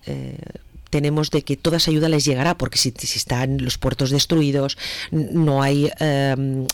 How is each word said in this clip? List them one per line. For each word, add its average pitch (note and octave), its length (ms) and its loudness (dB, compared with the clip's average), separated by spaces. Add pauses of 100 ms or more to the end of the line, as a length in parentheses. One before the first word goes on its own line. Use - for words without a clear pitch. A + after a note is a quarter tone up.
eh, C3+ 320 -8 (520)
tenemos D3 400 2
de D3+ 120 2
que C#3 140 -2
toda E3+ 200 0
esa D#3+ 160 2
ayuda D#3 160 2
les D3+ 160 2
llegará? D3 340 2
Porque B2 200 -4
si, B2 200 0
si - 200 -6
están C3 440 -2
los B2 160 -4
puertos C3 320 0
destruidos, C#3 680 0 (360)
n-, D#3 200 0
no D3 300 4
hay, C#3+ 260 4 (120)
em, C3+ 720 0